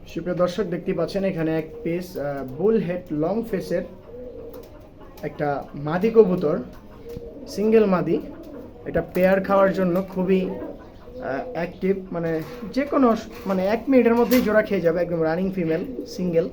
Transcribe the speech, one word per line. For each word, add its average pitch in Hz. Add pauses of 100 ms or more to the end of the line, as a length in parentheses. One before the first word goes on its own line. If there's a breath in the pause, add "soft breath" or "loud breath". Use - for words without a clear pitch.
সুপ্রিয় 175
দর্শক 180
দেখতেই 175
পাচ্ছেন 170
এখানে 160
এক 156 (140)
পিস, 170
আহ, 139
বুল 180
হেড 175 (100)
লং 170
ফেসের 180 (1400)
একটা 143 (100)
মাদি 165
কবুতর, 185 (880)
সিঙ্গেল 220
মাদি। 180 (680)
এটা 165 (120)
পেয়ার 185
খাওয়ার 190
জন্য 185 (120)
খুবই, 185
আহ, - (280)
অ্যাক্টিভ, 185
মানে 165 (300)
যে 269
কোনো 262
স-, - (180)
মানে 190
এক 226
মিনিটের 233
মধ্যেই 240
জোড়া 214
খেয়ে 196
যাবে, 165
একদম 170
রানিং 175
ফিমেল 165 (220)
সিঙ্গেল। 175